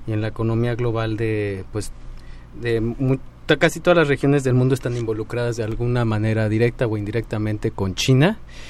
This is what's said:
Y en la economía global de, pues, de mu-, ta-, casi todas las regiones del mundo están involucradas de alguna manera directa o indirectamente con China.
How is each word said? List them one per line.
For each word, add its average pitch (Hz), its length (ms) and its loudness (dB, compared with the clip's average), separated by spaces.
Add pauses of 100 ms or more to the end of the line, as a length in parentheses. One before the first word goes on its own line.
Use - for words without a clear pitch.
Y 110 60 -4
en 107 80 0
la 107 80 0
economía 113 480 0
global 113 400 -2
de, 104 560 -2
pues, 104 220 -6 (680)
de 117 200 0
mu-, 131 380 0 (260)
ta-, 156 100 4
casi 165 240 2
todas 175 180 4
las 156 120 4
regiones 139 340 2
del 127 100 2
mundo 127 220 4
están 123 220 -2
involucradas 117 580 -2
de 113 80 -4
alguna 120 400 0
manera 110 460 2
directa 117 380 2
o 107 100 -2
indirectamente 107 760 -2
con 95 240 -2
China. 147 420 4 (320)